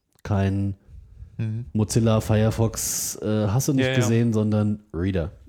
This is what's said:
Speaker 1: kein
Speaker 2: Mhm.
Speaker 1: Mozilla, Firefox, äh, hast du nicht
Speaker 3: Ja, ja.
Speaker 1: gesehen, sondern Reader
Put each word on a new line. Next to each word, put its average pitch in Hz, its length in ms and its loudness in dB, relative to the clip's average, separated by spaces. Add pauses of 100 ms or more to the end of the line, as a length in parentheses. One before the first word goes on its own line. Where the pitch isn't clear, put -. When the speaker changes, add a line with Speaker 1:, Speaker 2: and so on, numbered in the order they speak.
(220)
Speaker 1:
kein 98 520 0 (680)
Speaker 2:
Mhm. 110 320 -6
Speaker 1:
Mozilla, 110 480 2
Firefox, - 1000 0
äh, 107 260 0
hast 127 200 0
du 151 40 0
nicht 131 120 2
Speaker 3:
Ja, 131 80 0
ja. 131 40 0
Speaker 1:
gesehen, 117 360 2
sondern 107 500 0 (100)
Reader 87 380 -2 (180)